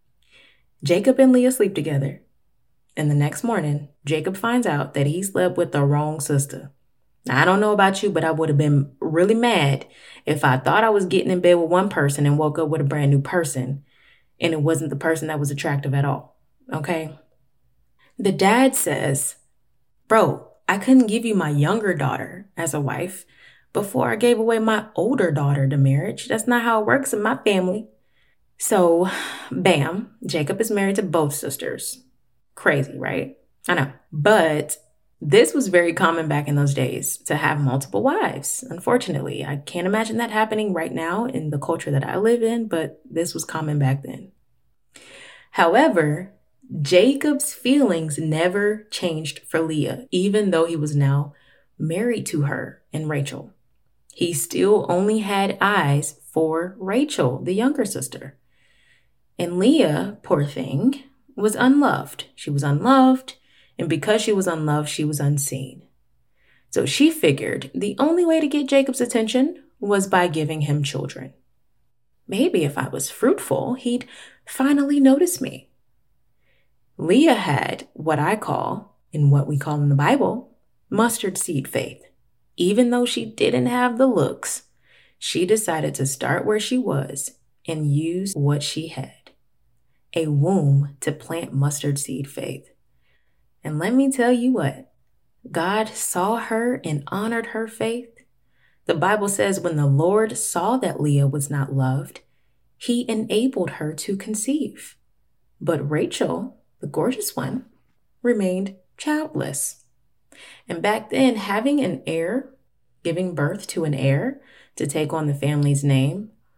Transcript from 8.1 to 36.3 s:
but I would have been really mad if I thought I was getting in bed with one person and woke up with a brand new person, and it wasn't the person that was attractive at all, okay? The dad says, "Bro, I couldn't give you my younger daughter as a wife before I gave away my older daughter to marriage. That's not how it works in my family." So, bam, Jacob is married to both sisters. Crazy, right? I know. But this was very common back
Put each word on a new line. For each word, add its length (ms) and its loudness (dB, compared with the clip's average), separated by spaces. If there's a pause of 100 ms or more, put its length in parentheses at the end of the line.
but 120 0
I 80 0
would 180 0
have 100 2
been 420 2
really 340 4
mad 500 2 (400)
if 200 -2
I 140 4
thought 260 2
I 60 4
was 160 2
getting 260 2
in 80 0
bed 140 6
with 160 2
one 180 4
person 360 0
and 140 4
woke 180 0
up 120 -2
with 120 -2
a 40 0
brand 260 2
new 100 4
person, 640 -4 (540)
and 140 -2
it 100 -2
wasn't 280 0
the 60 -6
person 300 -2
that 140 -4
was 100 -2
attractive 420 -4
at 120 2
all, 340 -6 (340)
okay? 460 -6 (1000)
The 140 0
dad 460 4
says, 600 -2 (720)
"Bro, 400 2 (220)
I 100 2
couldn't 300 6
give 160 -2
you 100 0
my 160 2
younger 440 2
daughter 640 -4
as 180 -4
a 60 -2
wife 460 -6 (460)
before 400 0
I 40 -2
gave 220 4
away 220 2
my 340 0
older 380 0
daughter 360 0
to 80 0
marriage. 520 2
That's 180 -2
not 160 2
how 180 2
it 60 -2
works 260 0
in 100 -2
my 160 -2
family." 500 0 (720)
So, 520 4 (400)
bam, 720 0
Jacob 360 -2
is 100 -2
married 260 0
to 60 0
both 320 0
sisters. 680 -8 (500)
Crazy, 420 -2
right? 400 -6 (320)
I 60 2
know. 180 -2 (180)
But 680 2 (420)
this 340 4
was 140 0
very 260 4
common 340 0
back 180 0